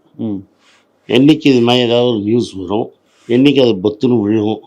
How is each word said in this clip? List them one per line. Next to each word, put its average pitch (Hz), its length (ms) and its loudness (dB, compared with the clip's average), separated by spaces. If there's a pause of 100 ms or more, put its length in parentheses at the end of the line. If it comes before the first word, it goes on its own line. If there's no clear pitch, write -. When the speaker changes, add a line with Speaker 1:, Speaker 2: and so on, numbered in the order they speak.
(180)
Speaker 1:
ம். 101 280 -8 (640)
Speaker 2:
என்னைக்கு 143 380 2
இது 127 160 4
மாதிரி 123 240 0
ஏதாவது 120 240 0
ஒரு 113 100 -2
நியூஸ் 110 340 -2
வரும், 95 360 -6 (380)
என்னைக்கு 131 340 2
அது 113 140 2
பொத்துன்னு 107 460 -2
விழும், 107 460 -2